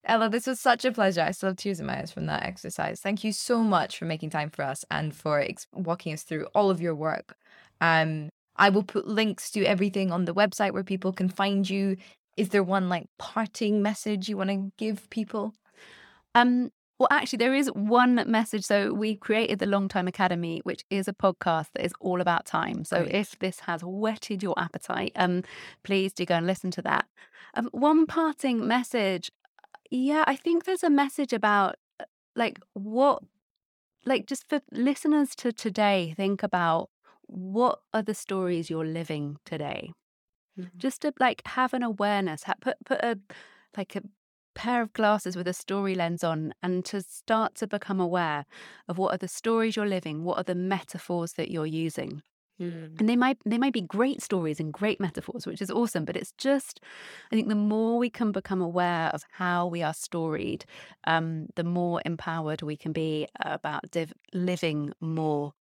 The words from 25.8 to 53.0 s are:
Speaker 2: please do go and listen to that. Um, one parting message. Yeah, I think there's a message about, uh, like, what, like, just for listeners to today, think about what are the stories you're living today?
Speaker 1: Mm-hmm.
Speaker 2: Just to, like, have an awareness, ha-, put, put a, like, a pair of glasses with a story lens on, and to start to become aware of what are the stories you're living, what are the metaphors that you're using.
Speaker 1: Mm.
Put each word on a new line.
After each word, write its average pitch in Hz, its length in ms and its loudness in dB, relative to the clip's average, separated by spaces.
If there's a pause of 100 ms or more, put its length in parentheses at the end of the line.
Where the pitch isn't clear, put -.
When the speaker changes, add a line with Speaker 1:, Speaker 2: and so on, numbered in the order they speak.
Speaker 2:
please 190 300 0
do 180 120 -4
go 175 100 2
and 165 100 0
listen 185 260 -2
to 175 120 -6
that. - 220 0 (500)
Um, 233 160 -4
one 311 340 6
parting 294 640 0
message. 214 640 0 (600)
Yeah, 277 340 2
I 277 100 2
think 339 280 0
there's 370 200 -2
a 349 60 4
message 285 420 2
about, 208 440 4 (240)
uh, - 60 -10 (300)
like, 233 240 0 (140)
what, 220 500 2 (840)
like, 240 200 2
just - 240 -8
for 294 120 2 (100)
listeners 285 640 2
to - 160 -2
today, 196 680 2
think 196 260 0
about 170 460 2 (380)
what 190 520 0 (140)
are 220 80 2
the 214 140 -2
stories 180 540 -2
you're 160 160 -2
living 156 600 -4
today? 151 460 -8 (680)
Speaker 1:
Mm-hmm. 180 180 -12
Speaker 2:
Just 254 240 -4
to, 294 180 -2
like, 247 260 0
have 254 280 -2
an 247 100 -2
awareness, 202 600 0
ha-, - 180 -4
put, - 220 -4
put - 200 -2
a, 233 160 -2 (580)
like, 196 180 -10
a 196 60 -6 (540)
pair 240 260 0
of 220 120 -6
glasses 208 420 2
with 175 120 -4
a 180 60 -2
story 196 400 -2
lens 170 300 -2
on, 156 300 -2 (100)
and 180 220 0
to 202 160 -6
start - 540 -2
to 220 120 -4
become 202 320 -4
aware 170 460 0 (420)
of 175 100 -4
what 185 160 2
are 185 60 -2
the 185 80 -6
stories 226 480 0
you're 214 100 -2
living, 175 380 -4
what 175 160 0
are 180 40 -2
the 180 120 -2
metaphors 180 800 -4
that - 180 -6
you're 160 140 -2
using. 156 580 -4 (340)
Speaker 1:
Mm. 165 440 -10